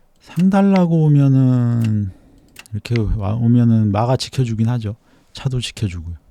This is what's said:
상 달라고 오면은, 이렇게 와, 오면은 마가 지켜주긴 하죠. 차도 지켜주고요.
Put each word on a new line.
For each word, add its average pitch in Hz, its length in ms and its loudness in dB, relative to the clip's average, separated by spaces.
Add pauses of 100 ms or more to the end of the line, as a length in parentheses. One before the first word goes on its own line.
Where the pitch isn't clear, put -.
(200)
상 185 300 -2
달라고 185 540 2
오면은, 123 1080 2 (600)
이렇게 104 220 -6 (220)
와, 101 180 -4
오면은 117 580 2
마가 120 240 0
지켜주긴 113 520 -4
하죠. 110 280 -6 (360)
차도 127 280 -6
지켜주고요. 85 560 -8 (140)